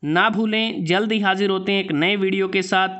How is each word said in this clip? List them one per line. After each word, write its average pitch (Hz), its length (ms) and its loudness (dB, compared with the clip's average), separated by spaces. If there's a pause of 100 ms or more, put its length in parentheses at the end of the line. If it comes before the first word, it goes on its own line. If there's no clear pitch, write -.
ना 175 260 2
भूलें। 214 560 -2
जल्द 196 260 0
ही 220 80 2
हाजिर 196 300 2
होते 190 220 -2
हैं 196 120 0
एक 190 80 -6
नए 165 240 2
वीडियो 190 320 0
के 190 140 0
साथ, 185 280 0 (100)